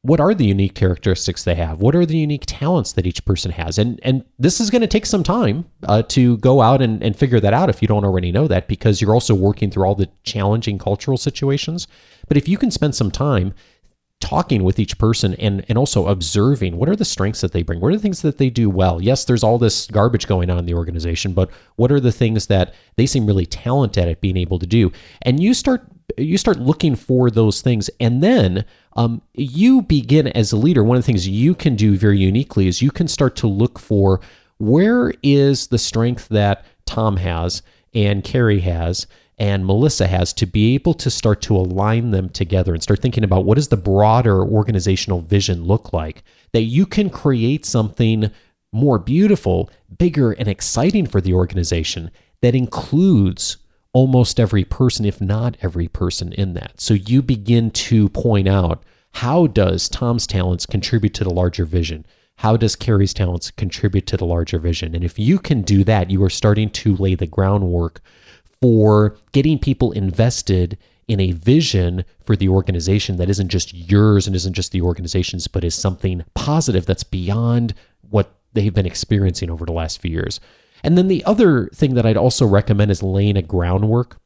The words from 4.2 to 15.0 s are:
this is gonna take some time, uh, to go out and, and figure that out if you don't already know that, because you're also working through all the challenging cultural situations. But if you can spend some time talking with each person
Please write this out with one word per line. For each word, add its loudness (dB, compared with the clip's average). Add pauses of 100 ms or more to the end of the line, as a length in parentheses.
this 2
is 0
gonna 2
take 0
some 0
time, 0 (180)
uh, 2
to 2
go 4
out 4
and, -2
and -2
figure 2
that 2
out 2
if -2
you 0
don't 2
already 0
know 0
that, 0
because 0
you're 2
also 2
working 0
through -2
all 0
the -2 (160)
challenging -2
cultural -4
situations. -4 (440)
But 2
if 2
you 0
can 0
spend -2
some -2
time -2 (680)
talking -2
with 2
each -4
person 0